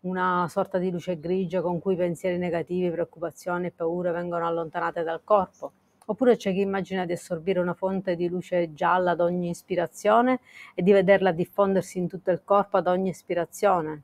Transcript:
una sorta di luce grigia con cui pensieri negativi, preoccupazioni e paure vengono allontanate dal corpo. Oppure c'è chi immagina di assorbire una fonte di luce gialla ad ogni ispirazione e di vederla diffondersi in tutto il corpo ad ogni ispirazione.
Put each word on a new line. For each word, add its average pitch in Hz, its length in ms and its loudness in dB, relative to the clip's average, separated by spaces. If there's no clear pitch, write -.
una 185 480 0
sorta 190 300 -2
di 185 120 0
luce 175 280 -6
grigia 180 440 -2
con 170 180 -2
cui 190 160 0
pensieri 175 400 -2
negativi, 175 540 -2
preoccupazioni 170 760 -6
e 175 60 -6
paure 175 400 -2
vengono 170 340 -4
allontanate 170 560 -4
dal 165 220 -6
corpo. 190 480 0
Oppure 233 260 4
c'è 196 180 -4
chi 185 60 -2
immagina 190 440 -2
di 170 80 -4
assorbire 180 480 -2
una 175 140 0
fonte 190 420 -2
di 175 120 -2
luce 175 440 -2
gialla 180 380 2
ad 165 100 0
ogni 175 300 0
ispirazione 208 920 2
e 185 80 -4
di 185 100 6
vederla 190 400 6
diffondersi 190 680 0
in 175 100 -2
tutto 185 220 -6
il 170 140 0
corpo 202 340 2
ad 175 80 0
ogni 185 240 0
ispirazione. 170 920 -2